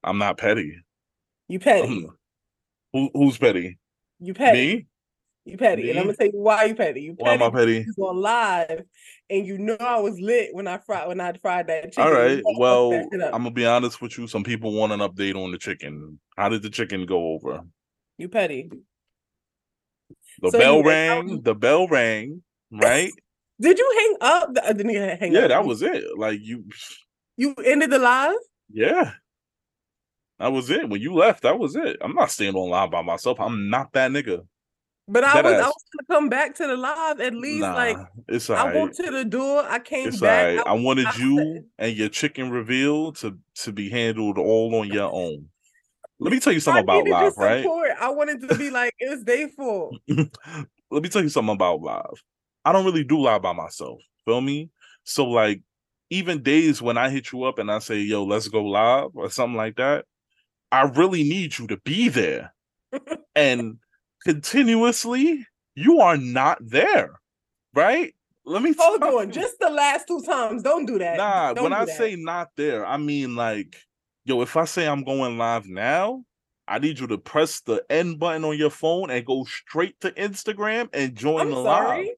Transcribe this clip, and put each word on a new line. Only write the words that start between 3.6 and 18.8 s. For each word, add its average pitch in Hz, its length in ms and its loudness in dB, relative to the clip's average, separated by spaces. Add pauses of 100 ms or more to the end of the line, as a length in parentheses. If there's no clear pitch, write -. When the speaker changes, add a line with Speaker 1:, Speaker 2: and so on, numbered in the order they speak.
Speaker 2:
You 175 140 -12
petty. 190 420 4
Speaker 1:
Me? 233 100 -8 (600)
Speaker 2:
You 190 120 -16
petty. 190 320 0
And 123 60 0
Speaker 1:
Me? 151 40 0
Speaker 2:
I'm 185 60 0
gonna 214 120 -2
tell 262 100 2
you 202 120 -2
why 214 260 4
you 220 100 0
petty. 156 260 -2
You 156 160 -12
Speaker 1:
Why 120 160 4
am 123 100 4
I 120 60 4
Speaker 2:
petty 120 80 -4
Speaker 1:
petty? 113 220 4
Speaker 2:
because 113 180 -8
you 190 100 -2
on 180 140 -4
live 185 640 0 (460)
and 196 160 -2
you 196 120 -10
know 208 220 -4
I 240 200 -2
was 208 200 -2
lit 220 340 0
when 196 140 -8
I 180 100 -6
fried, 180 320 -6
when 180 100 -8
I 175 140 -4
fried 180 340 -4
that 160 240 -6
chicken. - 120 0
Speaker 1:
All 156 100 6
right. 127 240 6
Speaker 2:
You 131 60 -6
know - 60 2
I 123 40 -2
fucked 117 60 -6
Speaker 1:
Well, 123 320 6
Speaker 2:
that 117 200 0
shit 180 100 -4
up. 165 120 -4
Speaker 1:
I'm 117 100 -4
gonna 120 80 -6
be 120 140 0
honest 120 360 2
with 117 160 -12
you. 117 100 -10
Some 104 160 -4
people 113 300 -4
want 107 200 0
an 104 60 -4
update 98 360 -2
on 92 160 -6
the 90 60 -10
chicken. 76 640 -12 (180)
How 101 100 0
did 110 140 -2
the 107 80 -10
chicken 101 360 -6
go 85 280 -2
over? 76 280 -8 (560)
Speaker 2:
You 175 120 -12
petty. 170 400 -4 (1700)